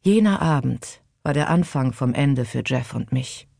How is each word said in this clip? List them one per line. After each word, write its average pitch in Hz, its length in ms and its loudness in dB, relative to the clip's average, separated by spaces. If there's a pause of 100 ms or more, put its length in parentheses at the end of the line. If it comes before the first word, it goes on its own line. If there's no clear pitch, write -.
jener 208 400 4
Abend 135 600 -2 (220)
war 147 100 -2
der 147 160 0
Anfang 143 440 0
vom 123 200 -2
Ende 135 320 2
für 120 200 -6
Jeff 127 280 -4
und 117 180 -6
mich. - 360 -6 (120)